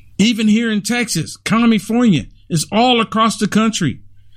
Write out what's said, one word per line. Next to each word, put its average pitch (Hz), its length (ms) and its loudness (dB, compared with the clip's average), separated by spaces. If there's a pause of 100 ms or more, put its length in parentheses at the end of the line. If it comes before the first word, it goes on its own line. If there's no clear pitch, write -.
(180)
Even 220 300 2
here 226 220 2
in 208 120 -2
Texas, 233 540 -6
California, 226 880 0 (240)
it's 156 240 -4
all 233 280 2
across 220 380 -2
the 214 80 -2
country. 202 540 -2 (360)